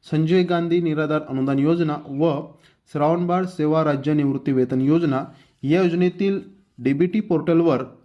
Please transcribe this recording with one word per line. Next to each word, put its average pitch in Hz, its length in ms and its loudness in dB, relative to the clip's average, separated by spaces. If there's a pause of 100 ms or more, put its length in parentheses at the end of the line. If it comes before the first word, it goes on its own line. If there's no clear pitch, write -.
संजय 160 360 2
गांधी 170 380 0
निराधार 151 480 -2
अनुदान 135 300 -2
योजना 156 380 0 (140)
व 151 200 0 (600)
श्रावणबाळ 175 540 0
सेवा 156 380 0
राज्य 147 300 0
निवृत्ती 139 380 0
वेतन 127 280 0
योजना 143 440 2 (380)
या 160 200 2
योजनेतील 180 580 0 (380)
डीबीटी 143 420 0
पोर्टलवर 165 640 0 (200)